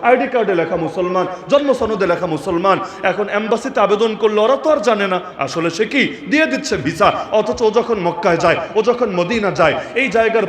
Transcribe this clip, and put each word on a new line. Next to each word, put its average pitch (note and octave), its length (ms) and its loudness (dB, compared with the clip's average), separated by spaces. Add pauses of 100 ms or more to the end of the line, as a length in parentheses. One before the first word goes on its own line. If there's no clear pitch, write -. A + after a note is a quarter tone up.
আইডি B3+ 260 2
কার্ডে A3 280 0
লেখা E3+ 200 0
মুসলমান, F3+ 520 -2 (220)
জন্ম C#4+ 240 4
সনদে G#3 340 0
লেখা F3 180 0
মুসলমান। E3+ 540 0 (240)
এখন G3 260 -2
এম্বাসিতে A3 500 -2
আবেদন G#3 360 2
করলে G#3+ 240 2
ওরা A3+ 160 4
তো D#4 140 0
আর D4+ 80 4
জানে G#3 300 0
না F#3 120 0 (180)
আসলে E3 320 -2
সে G#3+ 160 -2
কি, A3 300 0 (140)
দিয়ে D4+ 160 2
দিচ্ছে B3 320 -2
ভিসা। E3 540 0
অথচ A3 300 0
ও A3 100 4
যখন A3+ 280 0
মক্কায় E3+ 380 0
যায়, E3 200 2 (180)
ও G#3+ 60 4
যখন A#3+ 280 0
মদিনা F#3+ 420 -2
যায়, D3+ 220 2 (220)
এই C4 120 0
জায়গার A3 420 2